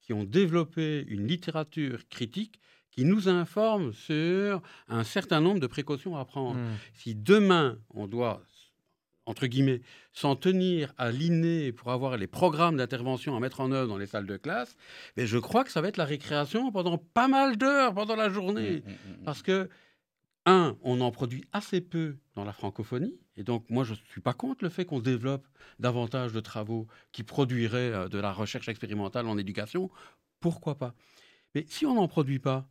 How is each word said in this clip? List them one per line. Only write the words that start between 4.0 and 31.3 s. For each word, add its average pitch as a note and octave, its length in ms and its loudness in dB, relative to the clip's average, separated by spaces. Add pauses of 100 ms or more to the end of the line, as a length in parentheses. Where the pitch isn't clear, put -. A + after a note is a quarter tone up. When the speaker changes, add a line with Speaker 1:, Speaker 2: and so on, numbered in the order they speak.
Speaker 1:
un A#2 160 -2
certain D#3+ 380 0
nombre F#3 180 4
de C3 80 0
précautions D3+ 500 -6
à C3 80 -6
prendre. B2+ 320 -4
Speaker 2:
Hmm. A#2 180 -4 (180)
Speaker 1:
Si - 220 -10
demain, E3 640 6 (140)
on G#2 160 -8
doit, A2+ 340 -2 (840)
entre A#2 220 -4
guillemets, C3 340 2 (300)
s'en C#3 240 0
tenir F#3 640 0
à A#2+ 140 0
l'iné E3 600 2
pour A#2+ 200 -6
avoir B2+ 260 -2
les F#2+ 100 -4
programmes E3 500 4
d'intervention B2+ 600 -2
à - 20 -2
mettre - 220 -4
en C3 100 0
œuvre C3 160 0
dans G2+ 100 -4
les G2 100 -6
salles G2+ 180 -6
de G2 120 -6
classe, C#3+ 380 -6 (400)
mais G#2+ 120 0
je A2 100 2
crois A3+ 260 2
que C4 80 -6
ça D#3+ 100 0
va E3+ 80 0
être G3 80 -8
la E3 80 0
récréation D3 680 -2
pendant F3 260 0
pas A#3+ 300 2
mal C4+ 300 4
d'heures C4+ 360 4
pendant G#3 220 -2
la A3 140 2
journée. G3 560 -2
Speaker 3:
Mm, G2 40 -14
mm, - 20 -12
mm, F#2+ 300 -16
mm. - 20 -16
Speaker 1:
Parce C#3 200 -8
que, F#3+ 260 0 (760)
un, F3 360 8
on B2 200 2
en B2 100 2
produit B2+ 400 -6
assez G3+ 300 -2
peu E3 360 -6 (160)
dans G2+ 100 -8
la G2+ 100 -8
francophonie, B2 680 -6 (180)
et G#2 60 -10
donc A#2 260 -4
moi, B2+ 140 0
je A2+ 100 -4
suis - 280 -14
pas B2 120 0
contre C4 300 -6
le F3 60 -2
fait F3+ 140 -6
qu'on D3+ 160 -4
développe B2+ 460 -2 (340)
davantage A#2+ 540 -2
de A2+ 60 -4
travaux A2 480 -6 (240)
qui A#2+ 120 -12
produiraient, B2 680 0
euh, F#2 160 -2
de G2+ 80 -6
la G2+ 160 -2
recherche G#2 340 -6
expérimentale G#2 600 -6
en G#2+ 100 -2
éducation. G#2 540 -4 (480)
Pourquoi E3 360 -2
pas ? B2 200 -8 (580)